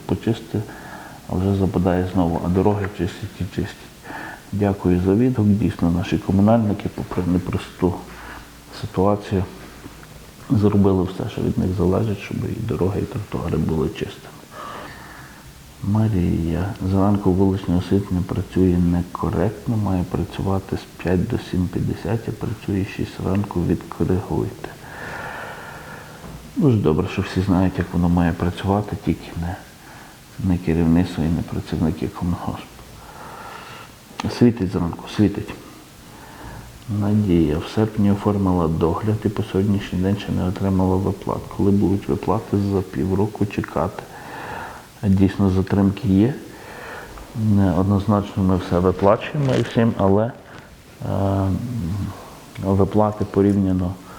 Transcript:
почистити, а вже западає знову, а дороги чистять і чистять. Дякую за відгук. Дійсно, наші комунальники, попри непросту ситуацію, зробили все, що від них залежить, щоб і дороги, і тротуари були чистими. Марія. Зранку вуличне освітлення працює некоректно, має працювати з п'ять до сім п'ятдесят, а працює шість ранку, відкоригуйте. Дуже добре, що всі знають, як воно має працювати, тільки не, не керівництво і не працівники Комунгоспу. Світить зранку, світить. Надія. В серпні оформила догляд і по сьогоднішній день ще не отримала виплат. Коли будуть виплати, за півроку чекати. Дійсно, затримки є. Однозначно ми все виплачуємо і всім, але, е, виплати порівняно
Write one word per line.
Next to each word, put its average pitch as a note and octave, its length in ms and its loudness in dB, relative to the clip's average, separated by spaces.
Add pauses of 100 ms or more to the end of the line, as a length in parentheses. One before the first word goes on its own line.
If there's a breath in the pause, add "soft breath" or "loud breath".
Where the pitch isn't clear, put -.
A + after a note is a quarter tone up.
почистити, - 540 -2 (680 loud breath)
а - 60 -4
вже F#2+ 200 2
западає F2+ 580 2
знову, E2+ 320 2
а E2+ 40 0
дороги F#2+ 400 2 (100)
чистять - 420 -6
і F2+ 40 -2
чистять. - 320 -6 (760 loud breath)
Дякую G2 540 2
за F#2+ 80 6
відгук. A#2+ 320 4
Дійсно, F#2+ 440 2
наші F2 280 0
комунальники, G#2 760 4
попри - 280 -4 (100)
непросту F2+ 600 0 (880 loud breath)
ситуацію, G2 640 0 (1080 loud breath)
зробили G2 540 2
все, - 260 -6
що F2 120 -6
від E2+ 160 -2
них F2+ 100 0 (100)
залежить, G2 400 0
щоб - 180 -10
і - 320 -6
дороги, F2+ 320 -2
і D#2+ 40 -4
тротуари E2 540 -6
були D#2+ 300 0
чистими. - 460 -10 (1500 loud breath)
Марія. F2+ 920 0 (160)
Зранку G2 420 4
вуличне F#2+ 440 2
освітлення F#2 500 2
працює F#2 500 2
некоректно, F2 1000 0
має F#2+ 280 0
працювати F#2+ 720 -2
з - 260 -14
п'ять F2+ 260 2
до A#2+ 100 -2 (120)
сім F2+ 180 0
п'ятдесят, G#2+ 600 -2
а A2+ 40 -4
працює G2+ 540 -4 (100)
шість - 300 -6
ранку, F#2+ 380 0
відкоригуйте. - 1040 -2 (1900 loud breath)
Дуже D3 200 4
добре, F#2 360 2
що F#2+ 100 -2
всі - 180 -2
знають, F#2 380 2
як F2 140 -2
воно F2 160 2
має F2 240 4
працювати, F#2+ 720 -2
тільки - 260 -2 (100)
не, E2+ 160 -6 (880 loud breath)
не F#2 140 2
керівництво E2 640 2
і D#2+ 40 0
не D#2 140 0
працівники - 680 -2
Комунгоспу. - 600 -6 (1700 loud breath)
Світить A2 340 4
зранку, F2 440 -4
світить. G2+ 380 0 (1300 loud breath)
Надія. G2+ 720 2
В - 160 -8
серпні G#2+ 360 2
оформила G2 580 2
догляд E2 560 2
і G2+ 40 2
по A2 140 -2
сьогоднішній G2 560 0
день F#2+ 180 2
ще F#2+ 160 -6
не F#2 120 0
отримала F#2 520 2
виплат. F#2+ 420 -2 (180)
Коли G2 140 2
будуть G2 380 2
виплати, G2+ 480 0 (160)
за F#2+ 100 2
півроку F#2+ 640 0
чекати. - 560 -2 (1000 loud breath)
Дійсно, G2 480 4
затримки F#2+ 580 2
є. G2+ 260 6 (1400 loud breath)
Однозначно G2+ 640 2
ми F#2 140 4
все F2+ 220 0
виплачуємо G#2 760 4
і A#2 80 2
всім, A#2 360 2
але, G2 260 4
е, B2 80 -4 (2250 loud breath)
виплати G2 680 2
порівняно G2 600 2 (260 loud breath)